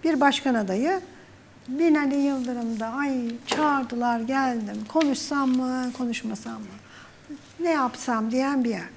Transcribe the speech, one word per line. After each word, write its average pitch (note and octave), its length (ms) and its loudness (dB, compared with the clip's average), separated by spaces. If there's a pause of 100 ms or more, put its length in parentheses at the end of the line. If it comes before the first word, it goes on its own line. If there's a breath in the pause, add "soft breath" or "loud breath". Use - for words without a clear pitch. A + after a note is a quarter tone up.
bir D#4+ 160 2
başkan C#4 360 4
adayı. A3+ 460 0 (640 loud breath)
Binali D4 480 4
Yıldırım B3 640 0
da, A3 80 -2
"Ay, B3+ 440 -2 (160)
çağırdılar, A#3+ 720 2
geldim. A3+ 680 -2
Konuşsam C#4+ 640 0
mı, B3+ 480 0
konuşmasam A3+ 560 -6
mı? G#3+ 140 -12 (920 loud breath)
Ne E4+ 100 0
yapsam?" B3 640 0
diyen C4 320 2
bir A#3 60 2
yer. F3+ 160 -4 (120)